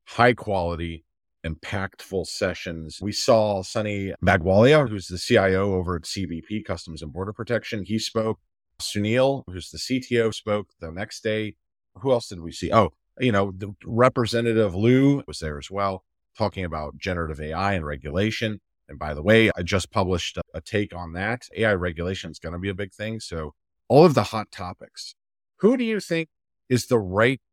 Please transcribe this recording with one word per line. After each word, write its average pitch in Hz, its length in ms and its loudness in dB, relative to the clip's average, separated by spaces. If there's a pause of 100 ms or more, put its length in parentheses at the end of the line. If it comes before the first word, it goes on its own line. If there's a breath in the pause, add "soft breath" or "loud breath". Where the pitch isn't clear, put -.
high 120 280 4
quality, 85 720 -4 (400)
impactful 95 800 -6
sessions. 82 760 -6
We 98 120 -4
saw 107 480 2
Sunny 101 600 -4
Magwalia, 101 680 6
who's 101 180 -8
the 90 120 -8
C - 180 4
I 95 160 4
O 98 200 0
over 90 220 0
at 80 100 -6
C 98 200 -6
B 82 200 -6
P, 107 160 -6
Customs 85 420 -10
and 76 100 -10
Border 95 180 -6
Protection. 107 540 -4
He 107 140 -2
spoke. 110 400 -2 (420)
Sunil, 123 640 0
who's 92 220 -10
the - 80 -16
C 131 240 -2
T 120 180 0
O, 113 120 2
spoke 104 400 -4 (100)
the 80 100 -10
next 98 320 -10
day. 107 320 -4 (440)
Who 135 120 0
else 120 160 0
did 90 140 -14
we 82 100 -10
see? - 220 -4
Oh, 101 160 6 (300)
you 127 120 2
know, 98 240 2
the 101 200 -10 (100)
Representative 117 920 2
Liu 131 500 4
was - 140 -12
there 76 180 -6
as 71 140 -14
well, 98 320 -2 (340)
talking 101 280 -2
about 76 320 -6
generative 82 420 -4
A 76 140 -6
I 98 220 0
and 82 100 -4
regulation. 87 760 -4 (300)
And 71 100 -14
by 76 140 -6
the 71 100 -6
way, 110 320 6
I 90 60 -6
just 90 300 -2
published 92 460 -2
a, 87 40 -6 (120)
a 85 60 -10
take 104 340 -4
on 87 200 -12
that. 107 420 -6
A 107 100 0
I 104 100 4
regulation 87 560 -4
is - 80 -16
gonna 82 200 -10
be 95 100 -4
a 98 40 -2
big 95 180 -8
thing. 107 300 -8
So 78 320 -8 (340)
all 143 180 10
of 160 80 8
the 113 100 4
hot 104 280 -6
topics. - 640 -14 (440)
Who 240 180 4
do 247 60 -2
you 220 160 -2
think 165 300 -4 (400)
is 123 180 2
the 120 120 4
right 107 420 2 (120)